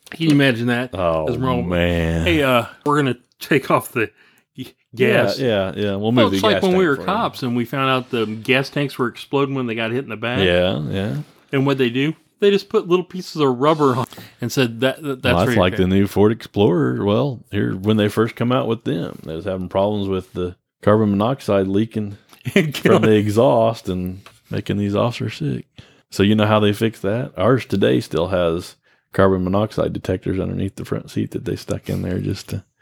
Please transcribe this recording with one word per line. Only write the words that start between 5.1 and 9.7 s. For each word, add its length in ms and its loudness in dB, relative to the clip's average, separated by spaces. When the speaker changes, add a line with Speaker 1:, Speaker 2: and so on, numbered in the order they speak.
Speaker 2:
Yeah, 360 0
yeah, 60 -4
yeah. 100 0
We'll 100 -4
Speaker 1:
Well, 100 0
Speaker 2:
move 200 4
the 60 0
Speaker 1:
it's 60 0
like 140 4
Speaker 2:
gas 60 0
Speaker 1:
when 140 2
we 80 -
Speaker 2:
tank 40 2
Speaker 1:
were 80 2
Speaker 2:
for 40 -10
you. 60 -12
Speaker 1:
cops 360 -4
and 120 -2
we 100 0
found 240 -2
out 220 0
the 140 0
gas 440 -2
tanks 280 -4
were 100 0
exploding 480 -4
when 100 -4
they 100 -4